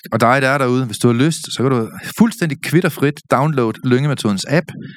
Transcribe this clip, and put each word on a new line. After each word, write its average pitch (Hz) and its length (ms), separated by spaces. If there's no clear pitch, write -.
Og 110 80
dig, 123 200
der 135 60
er 135 100
derude, 127 280
hvis 107 120
du 123 100
har 120 80
lyst, 160 160
så - 100
kan 135 80
du 117 180
fuldstændig 175 460
kvitterfrit 147 540
downloade 135 460
Lyngemetodens 123 600
app, 160 180